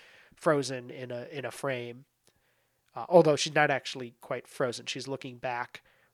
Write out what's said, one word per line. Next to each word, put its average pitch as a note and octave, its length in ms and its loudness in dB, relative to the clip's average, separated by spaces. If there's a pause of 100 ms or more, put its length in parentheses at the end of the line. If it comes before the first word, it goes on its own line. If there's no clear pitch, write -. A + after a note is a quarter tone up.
(340)
frozen C3+ 560 0
in C3 220 -10
a, A#2+ 180 -8
in C#3+ 140 -8
a A#2 60 -4
frame. B2 540 -8 (880)
Uh, A#2 140 -10
although D#3+ 280 8
she's D3+ 180 -2
not D3 160 6
actually B2+ 500 -4
quite - 280 -8
frozen. A#2+ 380 -4
She's B2+ 220 -8
looking C3 300 -10
back B2 440 -6 (320)